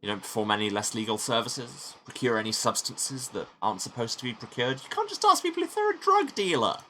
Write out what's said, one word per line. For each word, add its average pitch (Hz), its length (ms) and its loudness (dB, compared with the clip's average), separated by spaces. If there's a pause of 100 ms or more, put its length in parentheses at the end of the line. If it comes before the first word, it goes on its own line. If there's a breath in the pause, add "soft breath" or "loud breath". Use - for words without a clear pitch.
You 101 80 -8
don't 101 120 -2
perform 104 300 -2
any 104 200 2
less 104 240 -2
legal 110 240 -2
services, - 760 -4 (100)
procure 117 340 0
any 110 120 -2
substances 120 800 -2
that 90 180 -6 (140)
aren't 98 220 0
supposed - 360 -4
to - 60 -12
be 123 80 -4
procured. 123 500 -2
You - 80 -14
can't 427 180 0
just - 160 -6
ask 403 180 8
people 349 200 -2
if - 120 -4
they're 415 160 2
a 403 80 0
drug 392 360 4
dealer. 147 440 2 (100)